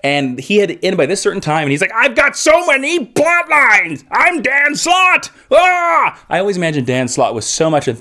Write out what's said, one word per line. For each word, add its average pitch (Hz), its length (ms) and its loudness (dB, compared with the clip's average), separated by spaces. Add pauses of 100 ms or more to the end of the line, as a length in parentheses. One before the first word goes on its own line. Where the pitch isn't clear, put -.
And 139 380 -2
he 196 180 -2
had 202 120 2
to - 160 -10
end 190 100 0
by 170 100 2
this 180 160 -4
certain 196 200 -2
time, 156 220 -2
and 143 80 -2
he's 143 100 0
like, - 120 -2
I've 226 220 0
got 277 220 0
so 339 280 2
many 294 400 -2
plot 339 440 0
lines! 214 600 2
I'm 311 320 0
Dan 285 340 0
Slott! 359 540 0 (220)
Ah! 339 800 2
I 160 100 0
always 196 160 -2
imagined 156 320 -2
Dan 127 220 0
Slott 117 260 0
with 110 80 -6
so - 260 -2
much 151 180 0 (140)